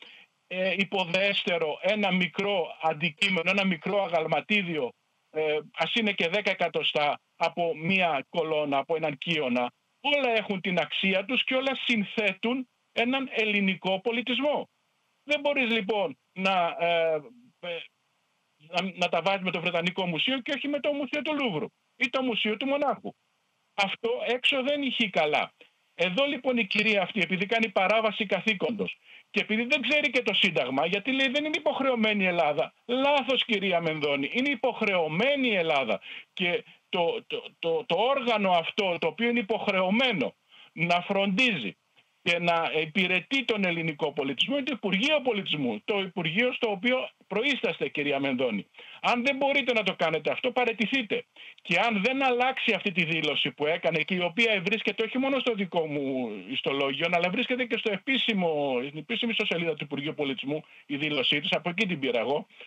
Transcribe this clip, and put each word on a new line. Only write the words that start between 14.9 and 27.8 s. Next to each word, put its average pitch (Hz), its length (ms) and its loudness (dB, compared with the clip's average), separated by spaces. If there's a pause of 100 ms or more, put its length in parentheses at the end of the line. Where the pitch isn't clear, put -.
Δεν 294 160 0
μπορείς, 285 320 2
λοιπόν, 202 460 0 (140)
να, 185 480 2
ε, 165 420 2 (380)
ε, 170 200 -8 (800)
να, 175 380 -4
να 175 140 0
τα 175 120 0
βάζεις 190 220 0
με 185 80 -2
το 170 100 -4
Βρετανικό 175 440 -2
Μουσείο 175 340 -2
και 294 160 -6
όχι 269 120 -6
με 285 120 -2
το 294 140 -2
Μουσείο 294 280 -4
του 311 200 -2
Λούβρου 196 260 -2 (280)
ή 254 140 -2
το 262 120 0
Μουσείο 220 360 0
του 269 80 -4
Μονάχου. 269 480 -2 (640)
Αυτό 202 320 -2 (180)
έξω 254 360 0
δεν 285 180 0
ηχεί 233 280 0
καλά. 151 420 0 (420)
Εδώ, 185 320 0
λοιπόν, 262 320 0
η 226 80 2
κυρία 208 360 2
αυτή, 180 200 -2
επειδή 175 240 0
κάνει 226 240 0
παράβαση 214 560 2